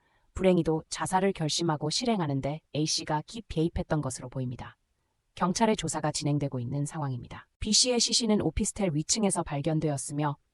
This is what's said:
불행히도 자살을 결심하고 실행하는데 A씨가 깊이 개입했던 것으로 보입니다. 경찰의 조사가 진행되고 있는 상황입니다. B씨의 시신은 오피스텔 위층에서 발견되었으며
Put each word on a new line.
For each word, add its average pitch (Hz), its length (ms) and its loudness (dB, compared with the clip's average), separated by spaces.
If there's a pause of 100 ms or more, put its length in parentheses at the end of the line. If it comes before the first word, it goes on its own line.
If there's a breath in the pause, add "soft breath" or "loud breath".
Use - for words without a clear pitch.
(360)
불행히도 170 540 2
자살을 185 440 0
결심하고 156 560 0
실행하는데 156 720 0 (120)
A씨가 156 520 -2
깊이 - 300 -12
개입했던 165 440 0
것으로 131 300 -6
보입니다. 123 480 -6 (580)
경찰의 208 400 2
조사가 - 380 -2
진행되고 143 480 0
있는 135 240 -2
상황입니다. 135 600 -6 (140)
B씨의 233 400 4
시신은 214 420 2
오피스텔 180 520 0
위층에서 170 500 0
발견되었으며 147 920 -2 (160)